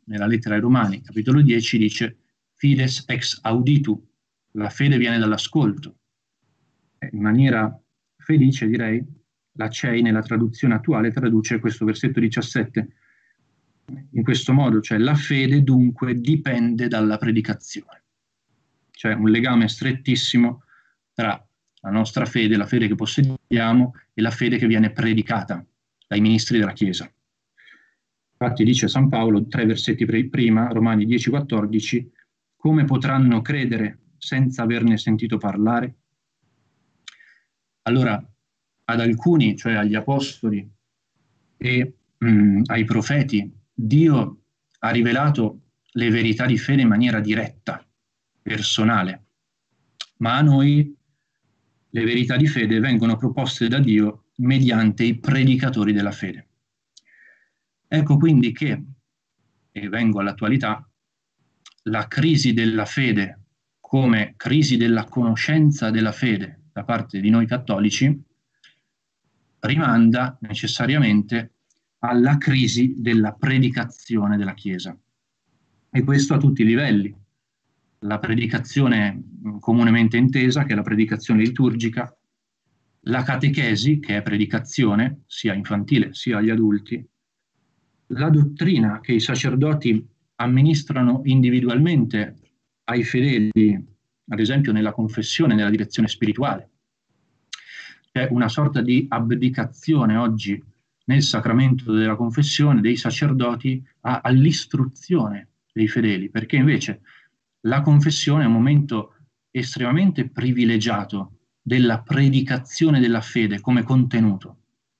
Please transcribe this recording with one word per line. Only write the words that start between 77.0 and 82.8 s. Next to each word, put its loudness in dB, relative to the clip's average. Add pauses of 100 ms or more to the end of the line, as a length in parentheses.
La -6
predicazione, 0
mm, -12
comunemente 4
intesa, 2
che -2
è 0
la -2
predicazione 0
liturgica, -2 (920)